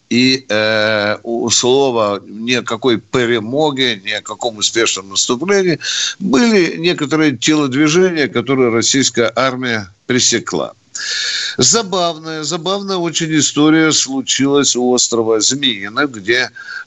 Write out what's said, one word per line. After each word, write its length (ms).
и, 380
э, 760
у-, 260
слова 760
ни 280
о 100
какой 360
перемоге, 960
ни 140
о 100
каком 360
успешном 520
наступлении. 720
Были 580
некоторые 580
телодвижения, 920
которые 440
российская 640
армия 540
пресекла. 680
Забавная, 840
забавная 520
очень 420
история 540
случилась 880
у 140
острова 500
Змеино, 680
где, 440